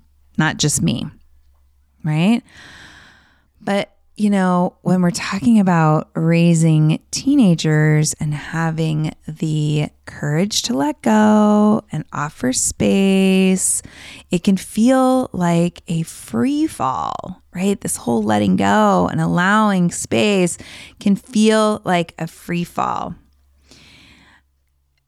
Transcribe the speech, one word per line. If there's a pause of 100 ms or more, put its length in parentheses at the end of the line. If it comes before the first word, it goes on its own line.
(360)
not
just
me, (1000)
right? (1200)
But, (220)
you
know,
when
we're
talking
about
raising (100)
teenagers
and
having (120)
the (160)
courage
to
let
go
and
offer
space, (500)
it
can
feel
like
a
free
fall, (120)
right?
This
whole
letting
go
and
allowing
space (420)
can
feel
like
a
free
fall. (1900)